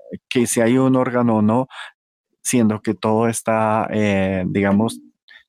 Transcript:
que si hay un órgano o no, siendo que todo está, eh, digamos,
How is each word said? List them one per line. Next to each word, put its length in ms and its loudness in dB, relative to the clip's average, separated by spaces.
que 180 0
si 140 -2
hay 160 2
un 200 2
órgano 400 0
o 60 2
no, 240 2
siendo 400 0
que 100 -2
todo 340 0
está, 640 0
eh, 580 0
digamos, 520 0